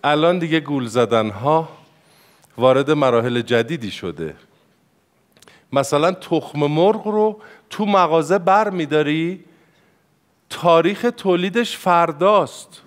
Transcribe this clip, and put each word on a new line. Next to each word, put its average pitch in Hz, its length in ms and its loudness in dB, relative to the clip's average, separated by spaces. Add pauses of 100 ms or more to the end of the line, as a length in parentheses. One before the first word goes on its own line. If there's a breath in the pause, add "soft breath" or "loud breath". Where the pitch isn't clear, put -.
الان 160 320 2
دیگه 160 200 0
گول 143 260 -4
زدن‌ها 117 840 0 (880 soft breath)
وارد 131 340 2
مراحل 120 500 2
جدیدی 117 500 -2
شده. 80 440 -10 (1400 soft breath)
مثلاً 143 380 2
تخم 165 480 -6
مرغ 170 480 0
رو 214 340 -2 (280 loud breath)
تو - 160 -4
مغازه 165 520 2
بر 196 320 2
می‌داری، 160 760 -2 (1040 soft breath)
تاریخ 170 560 2 (120)
تولیدش 190 600 -2
فرداست. 170 1080 0